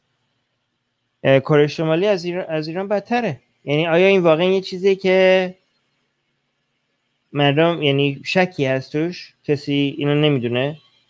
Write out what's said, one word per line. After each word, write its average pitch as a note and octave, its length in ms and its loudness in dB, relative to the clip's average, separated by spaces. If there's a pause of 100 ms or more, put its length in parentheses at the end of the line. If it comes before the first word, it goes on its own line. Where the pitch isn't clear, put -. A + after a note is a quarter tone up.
(1200)
اه، C3+ 160 4
کره D3+ 280 2
شمالی D#3+ 400 -4
از F#3 180 -2
ایران، F3+ 240 -8
از D#3 180 -6
ایران F#3 200 -8
بدتره. G#3 520 -4 (240)
یعنی D3+ 240 -2
آیا F3 200 2
این G3 140 4
واقعاً E3 240 4
یه F#3+ 160 0
چیزیه F#3+ 340 -2
که F#3 600 2 (1800)
مردم، D3 480 2
یعنی C#3 440 0
شکی F3+ 400 -2
هست C3 260 -4
توش؟ E3 420 -6 (100)
کسی C#3+ 540 -2
اینو D3 180 0
نمی‌دونه؟ C#3 600 0 (320)